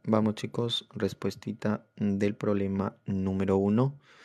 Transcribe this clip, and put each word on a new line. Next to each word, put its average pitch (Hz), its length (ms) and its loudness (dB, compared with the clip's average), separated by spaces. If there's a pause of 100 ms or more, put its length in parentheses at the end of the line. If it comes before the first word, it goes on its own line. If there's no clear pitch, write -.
vamos 110 300 2
chicos, - 600 -6
respuestita 107 920 -4 (100)
del 101 380 0
problema 98 640 -2 (100)
número 95 500 2
uno. 110 420 2 (260)